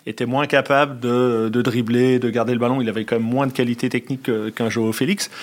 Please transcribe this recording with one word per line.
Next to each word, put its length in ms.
était 220
moins 200
capable 540
de, 500
de 120
dribbler, 560
de 100
garder 240
le 60
ballon. 240
Il 80
avait 160
quand 100
même 80
moins 220
de 60
qualité 360
technique 360
que, 260
qu'un 180
Joao 240
Félix. 380